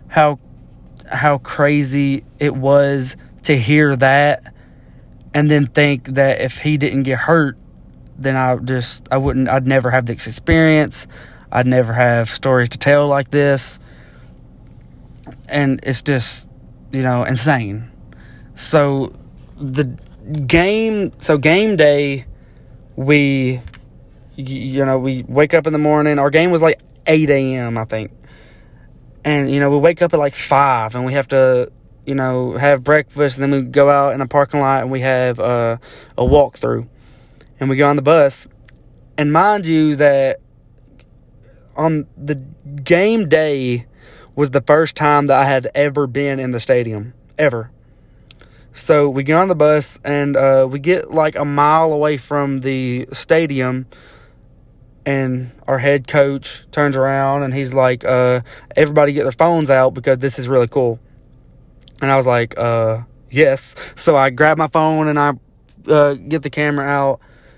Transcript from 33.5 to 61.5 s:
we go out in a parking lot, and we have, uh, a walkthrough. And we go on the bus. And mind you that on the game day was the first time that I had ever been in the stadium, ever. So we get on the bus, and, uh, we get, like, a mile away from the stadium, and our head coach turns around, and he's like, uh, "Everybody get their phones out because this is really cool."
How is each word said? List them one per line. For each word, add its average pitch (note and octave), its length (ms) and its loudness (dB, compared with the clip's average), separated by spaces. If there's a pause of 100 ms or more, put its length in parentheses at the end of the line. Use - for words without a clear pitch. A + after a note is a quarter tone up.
we C3 180 -2
go C#3+ 200 4
out C#3+ 240 2
in C#3 80 -6
a B2+ 60 -6
parking C#3+ 320 -2
lot, C3+ 220 0
and B2+ 100 -6
we C3 100 -4
have, B2+ 380 -2
uh, A#2 380 -2 (400)
a A#2+ 60 0
walkthrough. B2 640 0 (720)
And C3+ 100 -2
we C3+ 60 -2
go C#3+ 140 2
on D3 60 2
the C#3+ 60 -2
bus. C#3+ 460 2 (680)
And D3 140 0
mind G3 340 2
you D#3 320 0
that C#3 420 2 (1400)
on D3+ 320 -2 (100)
the C#3+ 180 -6 (480)
game G3 440 2
day C#3 580 0 (500)
was C#3+ 160 0
the C#3 100 2
first D3+ 340 2
time D3 320 2
that C3+ 100 4
I C3+ 80 2
had C3 300 -2
ever C#3+ 320 0
been C#3 320 -4
in B2+ 120 -6
the A#2 100 -6
stadium, A#2 520 -2 (240)
ever. C#3+ 340 -2 (1000)
So D3 380 2
we C3+ 140 -4
get D3 100 -2
on F#3 160 2
the F3+ 60 0
bus, D3+ 500 0
and, C#3+ 320 -2
uh, C3+ 340 4
we C#3 80 -6
get, E3+ 320 -2
like, D#3 240 0
a - 80 -4
mile D3+ 480 2
away D3+ 240 0
from C#3 460 -4
the C3 500 -6
stadium, C3 760 -2 (1200)
and B2+ 460 -4 (160)
our C3+ 120 0
head C#3 280 0
coach C#3 640 -2
turns C#3+ 240 -2
around, C3+ 480 -2
and C3 100 -6
he's C3+ 200 -6
like, B2+ 320 0
uh, B2 360 2 (360)
"Everybody D3 340 4
get C#3 120 -2
their C3 80 -2
phones D#3+ 380 2
out C3 240 4
because B2+ 260 0
this C3+ 180 -4
is B2 100 -8
really B2+ 200 2
cool." A#2+ 320 -2 (1040)